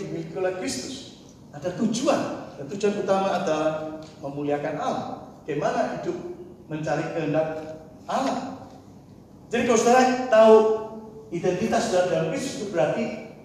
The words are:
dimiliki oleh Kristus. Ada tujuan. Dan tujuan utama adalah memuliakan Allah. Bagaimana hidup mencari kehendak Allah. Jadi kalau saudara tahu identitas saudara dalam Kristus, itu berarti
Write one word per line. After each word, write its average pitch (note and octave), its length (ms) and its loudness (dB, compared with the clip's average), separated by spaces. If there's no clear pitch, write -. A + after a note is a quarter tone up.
dimiliki E3 320 -8
oleh F#3 240 0
Kristus. - 640 -8
Ada F3 240 -6
tujuan. - 400 2
Dan C#3 160 -12
tujuan G3+ 320 -2
utama F#3+ 280 2
adalah D#3 600 -2
memuliakan C#3+ 560 -4
Allah. - 320 -4
Bagaimana - 560 -2
hidup - 180 -4
mencari D#3 360 -4
kehendak D#3 320 0
Allah. - 640 -4
Jadi A#3+ 160 2
kalau A3+ 120 6
saudara B3+ 520 4
tahu A3 220 10
identitas F#3 640 0
saudara F3+ 160 4
dalam E3 240 2
Kristus, C4+ 300 -6
itu G3+ 100 -6
berarti E3 320 0